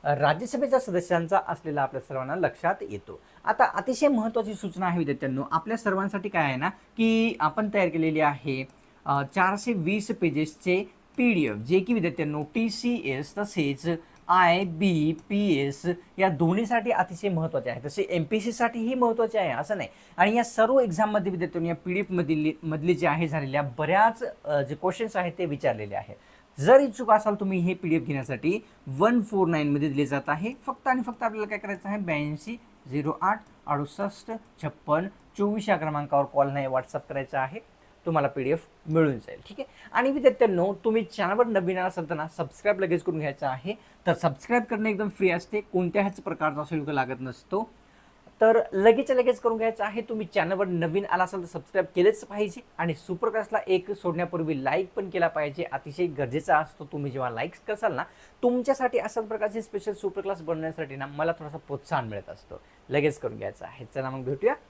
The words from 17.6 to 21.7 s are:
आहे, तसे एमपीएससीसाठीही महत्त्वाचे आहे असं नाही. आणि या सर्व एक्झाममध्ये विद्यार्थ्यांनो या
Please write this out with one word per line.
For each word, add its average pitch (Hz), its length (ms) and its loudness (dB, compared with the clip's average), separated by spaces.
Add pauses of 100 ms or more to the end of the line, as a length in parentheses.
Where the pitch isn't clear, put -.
आहे, 117 140 -6
तसे 151 180 -4
एमपीएससीसाठीही 226 920 -2
महत्त्वाचे 226 440 2
आहे 175 120 2
असं 147 260 -2
नाही. 156 120 -6 (280)
आणि 208 200 4
या 233 80 4
सर्व 233 360 4
एक्झाममध्ये 208 500 2
विद्यार्थ्यांनो 170 380 -2
या 170 60 -2